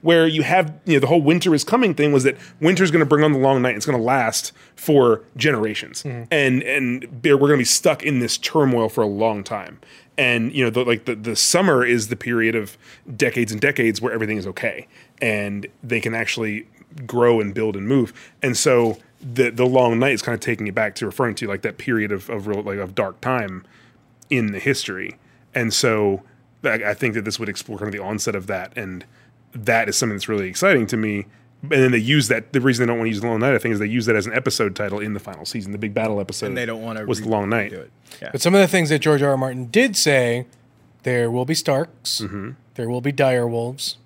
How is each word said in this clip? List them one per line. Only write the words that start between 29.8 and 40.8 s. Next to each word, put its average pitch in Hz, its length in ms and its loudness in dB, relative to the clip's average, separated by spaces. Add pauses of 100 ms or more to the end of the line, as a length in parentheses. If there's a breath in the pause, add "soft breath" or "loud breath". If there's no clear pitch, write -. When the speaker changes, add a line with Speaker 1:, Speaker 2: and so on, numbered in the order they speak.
Speaker 1:
is - 80 -4
something 107 200 -2
that's 95 120 -8
really 101 200 -2
exciting 131 400 2
to 120 80 -4
me. 107 300 -4 (360 soft breath)
And 143 100 -4
then 131 180 6
they 120 80 4
use 123 300 2
that, 117 240 -2
the 135 80 2
reason 123 260 2
they 117 40 0
don't 117 80 0
wanna 113 120 0
use 104 100 -4
the 113 60 -4
long 113 140 0
night, 131 140 4
I 113 40 2
think, 117 140 -2
is 104 80 -2
they 107 60 -2
use 113 200 -2
that 117 80 2
as 104 120 0
an 110 80 -8
episode 110 420 -2
title 104 240 -6
in 104 140 -6
the 98 60 -8
final 82 240 -16
season. 98 280 -10
The 104 60 -10
big 104 160 -6
battle 110 260 -2
episode 98 260 -8
Speaker 3:
And 98 100 -6
they 123 100 -6
don't 113 160 -8
wanna 110 220 -10
Speaker 1:
was 107 140 -2
the 110 60 -8
Speaker 3:
re-, 113 80 -4
Speaker 1:
long 104 160 0
night. 107 220 0
Speaker 3:
do 90 100 -14
it. 62 100 -20 (320 loud breath)
Yeah. - 80 -14
Speaker 2:
But 131 100 -6
some 175 140 2
of 202 60 8
the 185 80 6
things 170 220 0
that 151 100 2
George 147 220 4
R 143 80 2
R 135 60 2
Martin 127 300 -4
did 220 300 2
say, 127 500 2 (560)